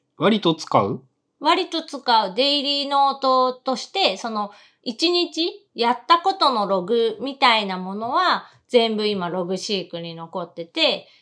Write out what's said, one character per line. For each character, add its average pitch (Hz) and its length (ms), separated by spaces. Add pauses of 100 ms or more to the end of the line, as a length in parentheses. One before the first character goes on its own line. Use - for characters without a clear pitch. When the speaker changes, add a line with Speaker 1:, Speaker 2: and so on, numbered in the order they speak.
(160)
Speaker 1:
割 208 240
と 165 140
使 135 280
う？ 107 200 (360)
Speaker 2:
割 339 320
と 320 120
使 240 440
う。 185 80
デ 285 240
イ 285 40
リ 285 240
ー - 20
ノ 277 280
ー 269 40
ト 254 320
と 254 240
し - 100
て、 302 300
そ 226 140
の 208 200 (320)
一 320 300
日 349 600
や 233 180
っ 240 160
た - 100
こ 381 160
と 320 180
の 208 140
ロ 185 160
グ 226 380
み 269 180
た 240 200
い 208 80
な 185 120
も 190 160
の 220 160
は 311 360 (200)
全 226 300
部 208 100
今 190 220
ロ 180 160
グ 185 120
シ 190 260
ー 175 80
ク 170 100
に 170 160
残 165 260
っ 170 100
て 170 120
て、 269 420 (160)